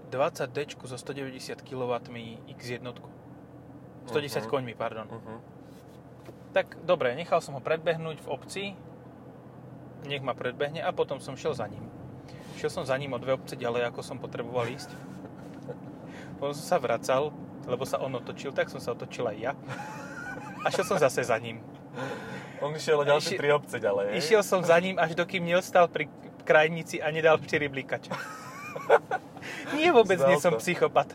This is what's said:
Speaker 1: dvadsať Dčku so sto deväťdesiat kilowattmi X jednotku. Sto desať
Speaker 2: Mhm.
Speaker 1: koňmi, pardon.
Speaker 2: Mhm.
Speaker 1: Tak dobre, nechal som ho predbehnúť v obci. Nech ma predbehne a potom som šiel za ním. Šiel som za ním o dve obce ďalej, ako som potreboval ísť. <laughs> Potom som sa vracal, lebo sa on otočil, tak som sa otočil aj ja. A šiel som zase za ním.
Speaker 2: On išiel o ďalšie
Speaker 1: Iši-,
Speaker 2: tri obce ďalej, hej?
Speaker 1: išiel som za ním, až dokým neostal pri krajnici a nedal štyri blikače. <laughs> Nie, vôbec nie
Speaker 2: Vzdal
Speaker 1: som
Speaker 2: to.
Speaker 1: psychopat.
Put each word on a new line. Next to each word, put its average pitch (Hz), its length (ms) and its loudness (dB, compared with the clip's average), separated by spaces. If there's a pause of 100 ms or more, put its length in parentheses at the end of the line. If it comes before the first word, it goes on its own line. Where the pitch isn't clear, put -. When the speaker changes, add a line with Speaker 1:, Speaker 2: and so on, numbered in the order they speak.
Speaker 1:
dvadsať 143 400 0
Dčku 143 380 -8
so 127 80 -10
sto 120 180 -8
deväťdesiat 131 480 -10
kilowattmi 120 760 -6 (100)
X - 220 -10
jednotku. 123 400 -8 (960)
Sto - 120 -2
desať 139 280 -2
Speaker 2:
Mhm. 113 40 -8
Speaker 1:
koňmi, 127 240 -2
pardon. 110 320 -6
Speaker 2:
Mhm. 113 300 -12 (1120)
Speaker 1:
Tak - 320 0
dobre, 160 320 4
nechal 170 240 2
som 156 160 -4
ho 131 60 -8
predbehnúť 160 600 -2
v - 60 -10
obci. - 340 -6 (1400)
Nech 143 200 -4
ma 131 100 0
predbehne 143 480 -2
a 180 100 -2
potom 156 280 0
som 135 160 -10
šiel 147 180 -2
za 117 140 -4
ním. 101 180 -12 (720)
Šiel 151 140 -2
som 165 160 -6
za 131 100 2
ním 139 160 -4
o 120 60 -2
dve 135 160 0
obce - 180 -4
ďalej, 120 380 0
ako 127 100 -8
som 131 160 -8
potreboval 117 500 -4
ísť. - 280 -8 (800)
<laughs> - 640 -14
Potom 143 160 -4
som 151 100 -8
sa 180 140 2
vracal, 131 520 2 (360)
lebo 123 180 -2
sa 135 160 -2
on 135 120 -2
otočil, 127 380 -8
tak 160 160 0
som - 140 -10
sa 123 120 -4
otočil 120 360 -6
aj 107 80 -4
ja. 117 160 -2 (1120)
A 160 60 0
šiel 185 160 2
som 202 100 2
zase 143 260 6
za 117 140 2
ním. 113 240 -6 (1000)
Speaker 2:
On 143 100 0
išiel 156 300 4
o 143 60 4
ďalšie 147 260 6
Speaker 1:
Iši-, 185 80 0
Speaker 2:
tri 143 80 4
obce 143 300 4
ďalej, 101 280 4
hej? 104 140 0
Speaker 1:
išiel 208 240 6
som 190 160 2
za 165 160 8
ním, 180 240 2
až 165 160 2
dokým 180 240 0
neostal 175 480 6
pri 151 240 -4 (320)
krajnici 160 560 4
a 156 80 -2
nedal 156 320 6
štyri 147 320 0
blikače. 131 400 -6
<laughs> - 1600 -2
Nie, 311 180 4
vôbec 233 300 8
nie 139 160 8
Speaker 2:
Vzdal 143 80 2
Speaker 1:
som 175 80 6
Speaker 2:
to. 113 80 2
Speaker 1:
psychopat. 156 540 4